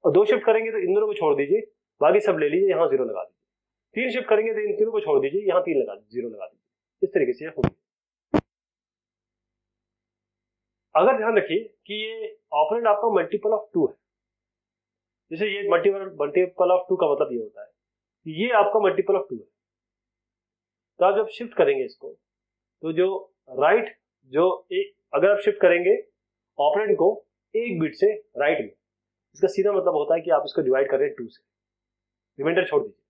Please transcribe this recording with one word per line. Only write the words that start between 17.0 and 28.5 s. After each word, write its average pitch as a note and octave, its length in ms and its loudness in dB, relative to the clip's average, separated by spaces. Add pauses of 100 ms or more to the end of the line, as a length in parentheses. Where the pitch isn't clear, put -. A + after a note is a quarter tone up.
का D#3 120 2
मतलब C#3 200 0
ये A#2+ 60 -6
होता G#2 240 -12
है G#2 60 -20 (580)
कि D#3+ 160 -6
ये A#3+ 80 -2
आपका G#3 300 4
multiple G3 360 0
of F3+ 80 -4
two A#2 140 -10
है, - 80 -18 (1500)
तो F3 60 4
आप F#3+ 120 4
जब A3 120 0
शिफ्ट - 260 -14
करेंगे C#3 300 2
इसको, - 240 -14 (760)
तो D#3+ 100 -6
जो F3+ 420 -2 (160)
राइट, D#3+ 460 2 (280)
जो D3+ 480 0
एक, G3 220 -4 (200)
अगर D#3 160 4
आप G#3 80 2
शिफ्ट G3+ 220 -2
करेंगे F3 360 4 (600)
ऑपरेंड G3+ 380 0
को - 300 0 (300)
एक A3 240 -4
बिट D#3 140 -2
से G#3 200 2
राइट D#3 460 -2